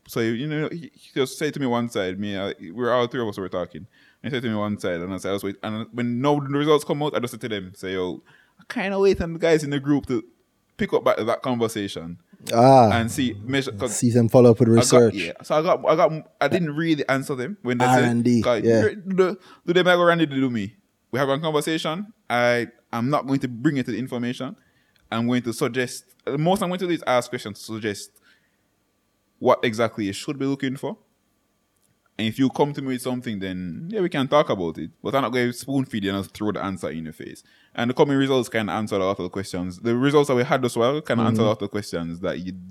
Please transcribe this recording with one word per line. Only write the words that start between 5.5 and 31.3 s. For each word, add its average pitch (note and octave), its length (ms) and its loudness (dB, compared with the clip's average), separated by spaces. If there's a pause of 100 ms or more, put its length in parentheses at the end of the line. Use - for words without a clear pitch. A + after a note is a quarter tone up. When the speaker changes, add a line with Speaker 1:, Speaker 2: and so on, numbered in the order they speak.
Speaker 1:
and G#2+ 300 -8
when A#2+ 280 -4
now D3 180 2
the C#3 100 -6
results D3 360 2
come D3 180 -4
out, D3+ 140 -4
I A2+ 40 0
just A#2+ 100 -6
said A2+ 120 -14
to B2+ 60 -8
them, F#2+ 260 -8
say, F#2+ 200 -8
"Yo, F2+ 280 -4 (380)
I - 80 -20
kinda G3 300 -4
wait G3 240 4
on E3 120 -6
the E3 40 -10
guys D#3+ 260 4
in C#3 60 -4
the C#3+ 100 0
group C#3+ 260 0
to B2 160 -2 (540)
pick - 160 -4
up - 120 0
back B2 140 4
that A2 240 -2
conversation G#2 760 -4 (360)
Speaker 2:
Ah. A#2+ 380 10
Speaker 1:
and A#2 180 2
see, B2 240 -2 (100)
measure." C3 280 -2
'Cause G#2+ 240 -4
Speaker 2:
See A#2+ 140 2
them A#2 200 4
follow B2 220 10
up G#2+ 80 4
with A#2 80 6
Speaker 1:
I A2+ 40 6
got, A2+ 80 8
Speaker 2:
research. A#2+ 340 6
Speaker 1:
yeah, F2 180 -6 (100)
so D#3 140 -2
I D#3 60 2
got, D#3+ 240 2
I D#3 100 6
got, D#3+ 440 0
I C#3+ 80 2
didn't D#3+ 280 0
really D#3+ 340 0
answer C3+ 240 -2
them A#2+ 280 -6
when B2 140 -2
they A#2+ 80 2
Speaker 2:
R B2+ 160 6
and A#2+ 240 2
D, A#2+ 160 2
Speaker 1:
said, G#2 40 -2
'Cause A#2 180 2
Speaker 2:
yeah. A2+ 260 4
Speaker 1:
you, - 80 -2
do, F#3 420 0 (280)
do F3 80 -2
them, F3+ 120 4
I F3+ 100 6
go, F3 80 4
"Randy, E3+ 200 4
do C3+ 240 0
me. A2 280 -4 (340)
We A#2 80 -4
have C#3 100 0
a C3+ 100 0
conversation. D#3+ 720 -4 (180)
I, A#2+ 380 2 (220)
I'm A#2+ 200 -2
not B2+ 160 0
going C3+ 140 0
to C3+ 80 -4
bring B2+ 280 -6
it B2 80 -2
to B2+ 80 -6
the G2+ 60 -4
information." B2 580 -6 (540)
I'm A#2 160 -2
going B2 160 0
to A2+ 100 -6
suggest, B2 520 -4 (200)
the C3 140 -2
most F#3 240 2
I'm F3 60 -2
going F3+ 120 -6
to F#3 60 -4
do F3 60 -2
is D#3 140 -4
ask B2 240 2
questions A2 300 -8
to - 40 -16
suggest G#2+ 460 -6 (1300)
what - 240 2
exactly A2+ 440 -2
you G2 60 -4
should C#3 260 -8
be C3+ 80 -4
looking C#3 300 -4
for. C3+ 200 -8 (1200)